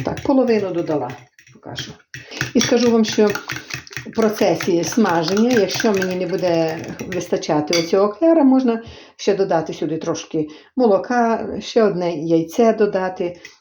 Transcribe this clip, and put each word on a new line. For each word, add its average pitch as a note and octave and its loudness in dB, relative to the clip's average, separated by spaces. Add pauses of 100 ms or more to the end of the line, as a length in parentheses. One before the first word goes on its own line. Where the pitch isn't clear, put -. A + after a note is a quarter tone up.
так, - -6
половину A#3 2
додала, D3+ -4 (420)
покажу. - -14 (600)
І B3 4
скажу A#3+ 2
вам, A3+ 4
що G#3+ 2 (800)
в - -14
процесі F#3+ 0
смаження, G3 2
якщо G3 0
мені F#3 -2
не F#3 -4
буде E3 0 (300)
вистачати F3 -2
оцього G3 2
кляра, E4 4
можна B3+ 4 (340)
ще G3+ 0
додати E3+ 0
сюди E3 -4
трошки D#3+ -6 (280)
молока, A3+ 2 (120)
ще A3+ 0
одне F3 0
яйце E3 2
додати, F#3 -2 (200)